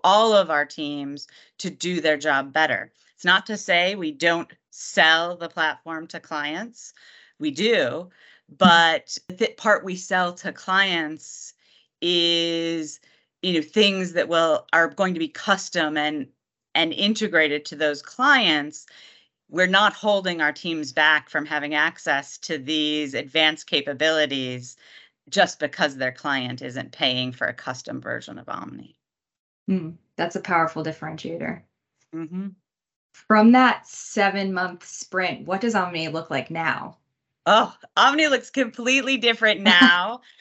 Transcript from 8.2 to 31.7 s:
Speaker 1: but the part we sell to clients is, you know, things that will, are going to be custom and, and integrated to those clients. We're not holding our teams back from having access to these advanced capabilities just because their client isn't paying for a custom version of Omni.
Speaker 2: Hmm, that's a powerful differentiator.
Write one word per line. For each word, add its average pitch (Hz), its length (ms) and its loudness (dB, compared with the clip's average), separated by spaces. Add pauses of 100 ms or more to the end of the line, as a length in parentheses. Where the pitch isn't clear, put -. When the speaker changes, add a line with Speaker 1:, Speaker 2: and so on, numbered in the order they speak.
Speaker 1:
but 170 600 4 (100)
the 185 200 -4 (100)
part 214 260 2
we 185 120 -8
sell 180 380 -2
to 175 200 -10
clients 180 1000 -4 (480)
is, 170 1000 0 (420)
you 185 120 -2
know, 156 80 0
things 190 520 0
that 170 140 0
will, 165 440 2
are 165 180 4
going 185 260 -2
to 165 40 -4
be 160 100 -4
custom 170 680 -2
and, 151 300 -4 (480)
and 160 180 0
integrated 170 720 0
to 160 100 -14
those 147 280 -2
clients. 190 840 0 (600)
We're 180 200 0
not 196 260 4
holding 185 480 -2
our 147 100 0
teams 156 400 -8
back 151 380 2
from 147 160 -4
having 151 300 -6
access 151 640 -2
to 165 180 -8
these 151 560 -4
advanced 156 540 -2
capabilities 139 1080 -2 (540)
just - 300 2
because 143 360 -2
their 131 160 -4
client 127 500 -6
isn't 131 300 -10
paying 127 400 -2
for 120 160 -4
a - 60 -4
custom 127 480 -10
version - 380 -10
of - 100 -16
Omni. - 480 -14 (720)
Speaker 2:
Hmm, 175 240 -2 (260)
that's 170 180 -4
a 180 60 -8
powerful 165 420 -2
differentiator. 160 760 -10 (520)